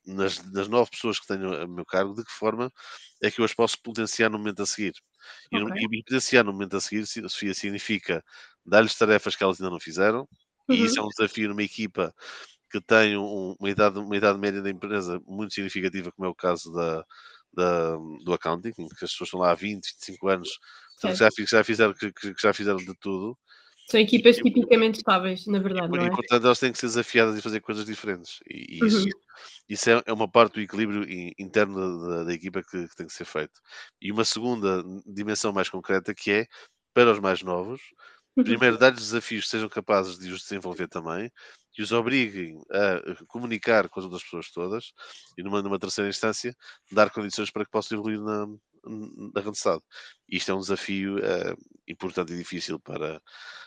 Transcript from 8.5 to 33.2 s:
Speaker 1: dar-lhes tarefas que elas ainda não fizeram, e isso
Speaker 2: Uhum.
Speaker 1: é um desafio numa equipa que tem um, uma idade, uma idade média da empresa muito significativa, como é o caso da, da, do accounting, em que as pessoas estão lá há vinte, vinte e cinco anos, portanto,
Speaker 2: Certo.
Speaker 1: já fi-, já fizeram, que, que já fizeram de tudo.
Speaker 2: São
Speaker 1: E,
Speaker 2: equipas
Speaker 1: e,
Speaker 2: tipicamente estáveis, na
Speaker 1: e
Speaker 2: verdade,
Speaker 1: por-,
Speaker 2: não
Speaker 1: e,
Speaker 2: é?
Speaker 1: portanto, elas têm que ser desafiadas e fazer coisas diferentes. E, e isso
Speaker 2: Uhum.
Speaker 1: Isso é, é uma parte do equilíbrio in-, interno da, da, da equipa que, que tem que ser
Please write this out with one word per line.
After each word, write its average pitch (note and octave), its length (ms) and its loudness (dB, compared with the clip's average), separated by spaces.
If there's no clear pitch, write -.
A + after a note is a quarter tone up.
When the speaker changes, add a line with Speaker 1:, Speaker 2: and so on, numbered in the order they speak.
Speaker 1:
dar-lhes G#2+ 280 6
tarefas G#2+ 400 4
que - 80 -4
elas F#2 180 2
ainda F#2 100 -4
não E2+ 100 -8
fizeram, G2+ 480 0
e A#3 140 4
isso A3+ 140 0
Speaker 2:
Uhum. - 60 -2
Speaker 1:
é - 20 -6
um - 20 -6
desafio A2 400 -2
numa G#2 140 -4
equipa G2 520 -4
que G#2 120 -4
tem G#2+ 340 6
um, G2 420 -4
uma G2+ 120 -2
idade, G2+ 280 4
uma G#2 180 -4
idade G2+ 220 4
média G2+ 220 -2
da G2 100 -4
empresa F#2 560 -4
muito G2 280 -8
significativa, F#2 580 -4
como F#2+ 140 -6
é - 40 0
o F2 40 -8
caso E2+ 380 -2
da, E2 320 -2
da, E2+ 420 2
do F2 100 0
accounting, F2 440 -4
em E2 100 -10
que - 160 -12
as - 80 -8
pessoas - 160 -8
estão F#2 120 -6
lá F2 120 4
há - 20 4
vinte, G2 380 -8
vinte - 100 -20
e - 20 -16
cinco F#2+ 240 -6
anos, F#2 300 -2
portanto, F#3 160 -2
Speaker 2:
Certo. - 20 -6
Speaker 1:
já A2 140 8
fi-, G#2 140 -6
já A2 180 4
fizeram, G#2+ 300 2
que, G2+ 180 -6
que G2 280 -10
já G#2 120 4
fizeram G2+ 260 0
de F#2 220 -10
tudo. G2 380 -6
Speaker 2:
São A3 140 4
Speaker 1:
E, A3 40 8
Speaker 2:
equipas A#3 340 8
Speaker 1:
e, - 40 -4
Speaker 2:
tipicamente A3+ 560 4
estáveis, F#3 480 0
na G3+ 120 2
Speaker 1:
e F#3+ 40 0
Speaker 2:
verdade, F#3 260 -2
Speaker 1:
por-, F3 120 0
Speaker 2:
não - 20 2
Speaker 1:
e, F3 40 2
Speaker 2:
é? F3 40 2
Speaker 1:
portanto, A#2+ 340 2
elas B2 140 8
têm B2+ 140 0
que - 60 -8
ser C3 80 -4
desafiadas A2+ 520 4
e G#2 40 -8
fazer G#2+ 180 -4
coisas G#2+ 240 -6
diferentes. G#2 640 -10
E, - 340 -6
e A3+ 40 4
isso G#3 200 4
Speaker 2:
Uhum. G3 40 0
Speaker 1:
Isso G#2 220 0
é, A#2 160 6
é A2+ 60 -4
uma G#2+ 180 0
parte A#2 240 8
do A2 60 -4
equilíbrio G#2 480 -2
in-, F2+ 300 -10
interno F#2+ 720 0
da, E2+ 100 -2
da, E2+ 60 -4
da E2+ 100 -2
equipa F2+ 280 -8
que, F2 260 -8
que - 80 -20
tem E2+ 100 -12
que D#2 60 -18
ser - 120 -12